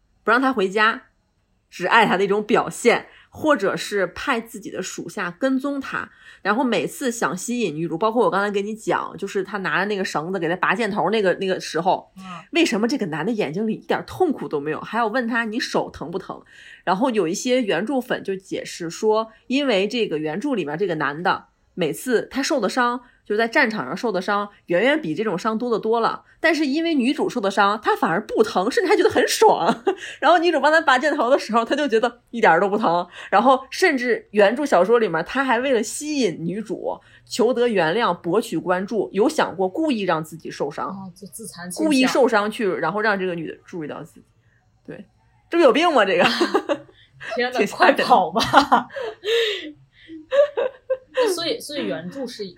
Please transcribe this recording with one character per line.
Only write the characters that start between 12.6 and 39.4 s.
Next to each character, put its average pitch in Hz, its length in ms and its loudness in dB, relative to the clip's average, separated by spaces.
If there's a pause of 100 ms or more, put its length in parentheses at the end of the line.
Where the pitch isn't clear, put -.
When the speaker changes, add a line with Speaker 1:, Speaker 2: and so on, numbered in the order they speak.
Speaker 1:
什 202 160 0
么 233 80 0
这 277 100 0
个 214 80 -4
男 151 180 -6
的 208 60 -2
眼 196 220 -2
睛 196 120 -4
里 220 100 -2
一 - 120 -14
点 - 180 -2
痛 359 280 -2
苦 - 160 -6
都 151 100 -4
没 147 140 -4
有， - 80 -6
还 - 180 -6
要 233 80 0
问 233 220 -2
他 233 160 -2
你 220 160 -4
手 - 280 -2
疼 156 220 -12
不 190 80 -6
疼？ - 240 -12 (400)
然 180 140 0
后 240 140 0
有 208 180 0
一 170 40 -2
些 254 300 0
原 190 240 -2
著 269 140 -2
粉 - 240 -6
就 196 100 -4
解 185 300 -10
释 - 260 -10
说， 220 400 0 (160)
因 277 220 0
为 202 180 2
这 214 220 -2
个 151 100 -2
原 156 220 -4
著 285 160 -2
里 180 80 -2
面 143 120 -6
这 190 120 -2
个 170 80 -2
男 147 260 -4
的 180 240 -2 (280)
每 170 180 -2
次 226 340 -2
他 262 160 -4
受 277 180 0
的 233 80 0
伤， 240 300 0 (260)
就 208 100 -4
是 208 40 -2
在 226 80 2
战 247 240 2
场 190 160 -6
上 143 100 -8
受 226 140 -4
的 180 100 -2
伤， 208 280 -2 (180)
远 175 160 2
远 285 180 2
比 160 140 -4
这 190 80 -4
种 202 160 -2
伤 220 180 -4
多 247 140 -4
得 214 80 0
多 220 220 0
了。 196 240 -2 (160)
但 320 120 4
是 302 140 0
因 285 160 -2
为 330 120 0
女 262 180 2
主 370 160 -2
受 247 120 -4
的 196 100 0
伤， 208 300 2
他 415 140 0
反 233 160 0
而 170 160 0
不 480 160 0
疼， - 260 0
甚 - 140 0
至 349 80 2
还 415 60 6
觉 349 80 2
得 - 60 6
很 254 180 2
爽。 - 560 2 (100)
<laughs> - 240 -14
然 294 140 4
后 349 60 6
女 339 120 4
主 311 100 2
帮 294 120 4
他 320 80 6
拔 285 180 4
箭 285 160 2
头 247 160 0
的 294 80 6
时 - 160 -4
候， 226 100 4
他 269 120 -2
就 294 100 0
觉 226 140 2
得 240 300 -2
一 233 100 -6
点 202 100 6
儿 165 80 6
都 196 100 2
不 196 80 0
疼。 180 300 0 (240)
然 196 100 6
后 262 300 4
甚 349 260 2
至 240 360 -2
原 208 240 6
著 294 100 -2
小 180 180 6
说 233 140 4
里 220 100 2
面， 165 160 -2
他 269 200 -2
还 240 160 2
为 269 120 0
了 220 100 2
吸 302 380 -6
引 160 240 -2
女 175 160 -6
主 - 380 -8 (260)
求 247 300 0
得 247 140 2
原 175 260 2
谅、 214 180 0
博 180 280 0
取 180 180 -4
关 180 260 0
注， 202 280 -4
有 208 160 4
想 185 260 0